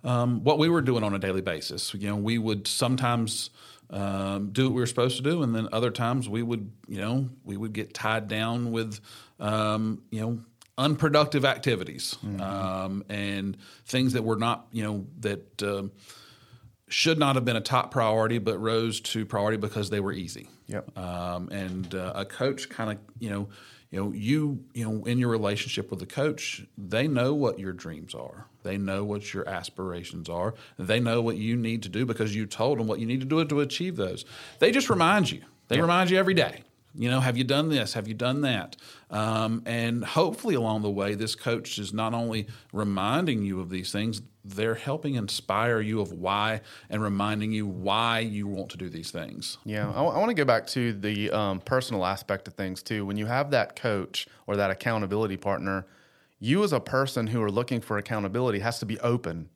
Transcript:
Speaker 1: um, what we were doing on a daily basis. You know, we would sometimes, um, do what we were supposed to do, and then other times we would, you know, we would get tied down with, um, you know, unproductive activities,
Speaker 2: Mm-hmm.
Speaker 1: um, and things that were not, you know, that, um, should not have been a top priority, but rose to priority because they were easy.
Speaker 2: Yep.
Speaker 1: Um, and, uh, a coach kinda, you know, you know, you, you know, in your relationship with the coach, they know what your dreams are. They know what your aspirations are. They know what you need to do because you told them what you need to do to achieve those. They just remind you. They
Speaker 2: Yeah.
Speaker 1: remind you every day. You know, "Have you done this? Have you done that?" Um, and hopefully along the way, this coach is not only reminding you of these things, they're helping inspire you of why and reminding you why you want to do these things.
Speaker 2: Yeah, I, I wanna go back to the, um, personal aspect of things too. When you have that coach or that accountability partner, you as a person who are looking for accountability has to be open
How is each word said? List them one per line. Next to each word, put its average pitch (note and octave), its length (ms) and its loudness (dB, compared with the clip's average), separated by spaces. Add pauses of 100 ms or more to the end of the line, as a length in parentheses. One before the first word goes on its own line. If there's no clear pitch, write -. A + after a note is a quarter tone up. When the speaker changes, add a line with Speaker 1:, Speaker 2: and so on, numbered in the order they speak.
Speaker 1:
um, B2 400 2
what D3+ 120 8
we D#3 120 6
were E3+ 120 4
doing A#2+ 220 2
on G#2 100 2
a G2 60 0
daily F#2+ 220 0
basis. D#2+ 520 -4
You G2+ 140 -4
know, G#2 80 0
we G#2+ 220 0
would A2 300 0
sometimes, A#2+ 800 2 (420)
um, G2 600 -2
do C3 160 4
what - 60 2
we B2 60 2
were A#2+ 60 2
supposed B2+ 300 2
to - 60 -6
do, D#3 200 2
and A#2 100 2
then A2 200 0
other A2+ 180 2
times A#2+ 380 0
we A2 120 0
would, A#2 300 -2 (160)
you G2 140 -6
know, B2 260 0 (160)
we G2 140 -6
would G#2+ 160 -4
get G#2+ 200 -6
tied A2 360 0
down A#2 420 0
with, A2+ 300 -2 (380)
um, G#2+ 680 0
you A2 120 -4
know, A2+ 180 -2 (380)
unproductive D3 680 4
activities, G2 720 0 (100)
Speaker 2:
Mm-hmm. G2+ 160 -4
Speaker 1:
um, F#2+ 680 -2
and G2+ 480 -4 (280)
things C3 280 2
that A#2 100 2
were A2 140 2
not, A#2 340 0
you A2+ 120 -2
know, G#2 220 -2 (140)
that, - 420 -4
um, G2 300 -2 (960)
should D#3+ 300 2
not C#3 180 6
have C3 100 2
been A#2+ 100 2
a A2 60 0
top B2 300 2
priority, A2+ 460 4
but G#2 200 0
rose A2+ 420 0
to - 260 -2
priority G#2+ 320 2
because G#2 320 -2
they G#2 120 0
were F#2+ 100 0
easy. E2+ 380 -8 (180)
Speaker 2:
Yep. - 300 -8
Speaker 1:
Um, F2+ 520 -6
and, F#2 460 -6
uh, F#2 200 -4
a G2 100 -4
coach C3+ 440 -4
kinda, G#2+ 280 -4 (220)
you A2+ 100 -6
know, G2+ 180 -2 (440)
you F#2 100 -4
know, G2+ 120 -2
you, C#3+ 500 0 (100)
you A#2 120 -4
know, A2 200 -2
in A#2+ 120 2
your B2 120 4
relationship G#2 600 0
with F#2 100 -6
the F#2 60 -8
coach, C#3 600 -4 (120)
they G#2 320 0
know B2+ 240 2
what C3+ 260 0
your F#2+ 140 -6
dreams E2 420 -12
are. - 300 -12 (180)
They G2 140 -4
know G2 260 0
what G#2 300 -6
your G2 140 -4
aspirations F2 840 -8
are. F2+ 240 -2 (260)
They G#2+ 220 2
know A#2 200 2
what A#2 140 0
you A2 220 -2
need A2+ 260 -2
to G2 60 -10
do G#2+ 160 0
because G#2+ 280 0
you G#2+ 120 -2
told B2 340 0
them A2 80 0
what G#2+ 120 -2
you A2+ 60 -2
need B2+ 140 0
to C3 60 -4
do D#3 180 2
to D3 160 0
achieve E3 380 -2
those. F#2+ 260 -4 (360)
They F#3+ 120 8
just C4+ 180 2
remind F#3 420 6
you. - 100 -8 (260)
They A#2 80 2
Speaker 2:
Yeah. D3 80 4
Speaker 1:
remind F3 260 6
you F#3 80 6
every F#3+ 160 6
day. C3 300 2 (300)
You A#2+ 160 0
know, C3 120 4
"Have B2 160 2
you B2+ 80 2
done C#3+ 240 2
this? B2+ 240 0
Have G#2 160 -4
you A2 40 -4
done B2+ 280 0
that?" A#2+ 340 -2 (340)
Um, A2 560 0
and A#2 380 0
hopefully F3+ 520 2
along A2 260 2
the G#2 100 0
way, G2+ 240 0
this G#2+ 200 -4
coach - 440 -4
is G2+ 140 -6
not A2 200 -2
only A2+ 340 -2 (260)
reminding G#2+ 720 0
you F#2 160 -2
of F2 80 -6
these F#2 240 -4
things, G#2 280 -2 (220)
they're G#2+ 320 0
helping C#3+ 400 -4
inspire A2 640 0
you G#2+ 220 0
of F2+ 100 -2
why G2+ 480 0 (300)
and G#2+ 120 -2
reminding G#2 520 0
you G#2+ 120 0
why G2+ 540 0
you G#2 260 -2
want G2 260 -6
to - 60 -14
do F2+ 120 -6
these D#2+ 200 -10
things. - 540 -8
Speaker 2:
Yeah, G#2+ 260 -2
I, G#2 140 0
I C3 160 2
wanna A3+ 140 2
go D#3 100 2
back A#2+ 240 4
to A#2+ 240 0
the, G#2 400 -2
um, G2 300 0
personal B2 440 0
aspect G2 440 -2
of - 60 -20
things F#2+ 280 -6
too. G#2+ 220 -4
When G2+ 100 -4
you G#2+ 120 -4
have C#3 240 0
that A#2+ 260 0
coach G#2 500 -2 (180)
or G#2 120 0
that G2 120 4
accountability G#2 680 0
partner, F#2+ 480 -2 (540)
you C#3 240 2
as F#3+ 100 2
a B2+ 80 2
person C3 460 0
who A2+ 140 0
are G#2 100 2
looking A#2+ 280 0
for G#2+ 200 -2
accountability G#2 600 0
has A#2 200 -2
to - 60 -4
be A2 140 -4
open E2+ 560 -2